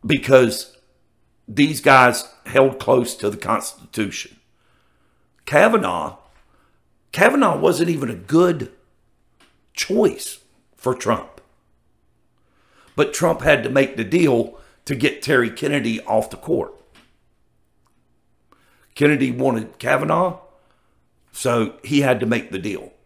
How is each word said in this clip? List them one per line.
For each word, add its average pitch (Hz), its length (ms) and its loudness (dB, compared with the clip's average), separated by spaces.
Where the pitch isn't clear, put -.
Because 131 720 2
these 147 340 0
guys 127 460 4
held 135 340 2
close 123 360 0
to 107 140 -4
the 104 80 -8
Constitution. - 1000 -6
Kavanaugh, 151 720 0
Kavanaugh 226 460 2
wasn't 165 320 0
even 139 200 -4
a 104 60 -8
good 143 560 0
choice - 680 -2
for 127 200 -4
Trump. - 460 -6
But - 180 0
Trump 165 280 -2
had 143 220 2
to 139 60 -6
make 135 280 0
the 113 60 -6
deal 127 540 0
to 143 100 -6
get 120 260 -2
Terry 123 300 0
Kennedy 127 500 -4
off 110 300 -2
the 98 60 -16
court. - 340 -6
Kennedy 143 340 2
wanted 123 480 -4
Kavanaugh, 156 640 -2
so 120 400 -2
he 143 160 0
had 127 220 0
to 123 40 -4
make 113 240 -4
the 95 80 -10
deal. 95 360 -10